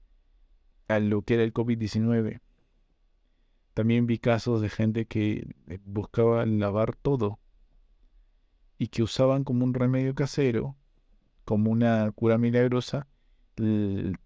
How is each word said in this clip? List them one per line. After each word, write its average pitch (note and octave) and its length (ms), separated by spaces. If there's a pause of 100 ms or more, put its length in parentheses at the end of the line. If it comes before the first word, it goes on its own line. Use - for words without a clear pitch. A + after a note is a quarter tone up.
(880)
a G#2+ 100
lo G#2 240
que A#2+ 120
era A#2 100
el A2+ 80
covid A#2 260
diecinueve. A2 640 (1300)
También A#2 320
vi A#2 120
casos A#2 420
de G#2+ 80
gente A2 380
que, A2 480 (140)
eh, F2 160
buscaba A#2 600
lavar G#2+ 520
todo A#2 420 (1400)
y A#2+ 120
que - 160
usaban C3+ 400
como B2+ 200
un B2+ 80
remedio C3 440
casero, C3+ 600 (680)
como A2 260
una A2+ 400
cura A2+ 260
milagrosa, B2 720 (500)
el, G2+ 680